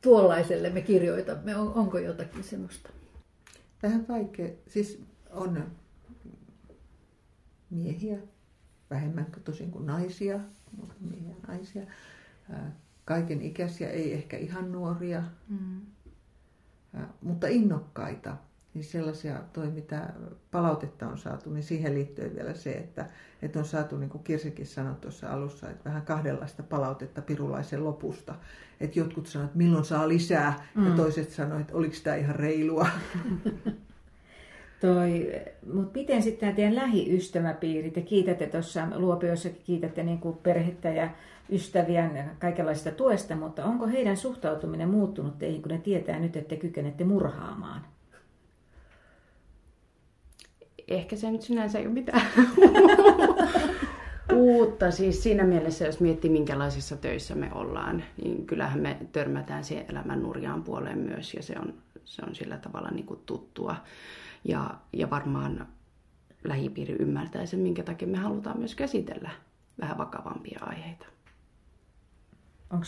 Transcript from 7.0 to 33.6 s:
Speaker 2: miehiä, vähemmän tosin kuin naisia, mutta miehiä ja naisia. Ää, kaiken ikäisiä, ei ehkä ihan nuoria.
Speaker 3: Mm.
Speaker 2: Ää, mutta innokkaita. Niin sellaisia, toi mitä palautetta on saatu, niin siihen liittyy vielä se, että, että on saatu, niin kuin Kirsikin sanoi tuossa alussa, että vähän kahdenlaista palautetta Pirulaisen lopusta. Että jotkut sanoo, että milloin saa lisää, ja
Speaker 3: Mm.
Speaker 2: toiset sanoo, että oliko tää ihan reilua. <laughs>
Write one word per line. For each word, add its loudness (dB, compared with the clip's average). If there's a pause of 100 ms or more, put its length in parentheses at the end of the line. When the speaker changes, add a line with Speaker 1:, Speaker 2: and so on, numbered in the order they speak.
Speaker 2:
miehiä, -6 (720)
vähemmän -4 (180)
tosin -8
kuin -10
naisia, -4 (360)
mutta -16
miehiä -12
ja -18
naisia. -12 (680)
Ää, -12 (320)
kaiken -2
ikäisiä, -6
ei -4
ehkä -8
ihan -8
nuoria. -4 (260)
Speaker 3:
Mm. -8 (1120)
Speaker 2:
Ää, -12 (140)
mutta -4
innokkaita. 0 (380)
Niin -10
sellaisia, -6 (100)
toi -6
mitä -10 (380)
palautetta -2
on -10
saatu, -12
niin -6
siihen -4
liittyy -6
vielä -8
se, -10
että, -10 (360)
että -6
on -2
saatu, -6
niin -6
kuin -14
Kirsikin -6
sanoi -8
tuossa -12
alussa, -8
että -16
vähän -6
kahdenlaista -4
palautetta -6
Pirulaisen -4
lopusta. -8 (460)
Että -2
jotkut -2
sanoo, -6
että -4
milloin 6
saa 0
lisää, 2 (120)
ja 4
Speaker 3:
Mm. 6
Speaker 2:
toiset 2
sanoo, -4
että -6
oliko 0 (100)
tää 0
ihan 0
reilua. 2 (360)
<laughs> -4 (1000)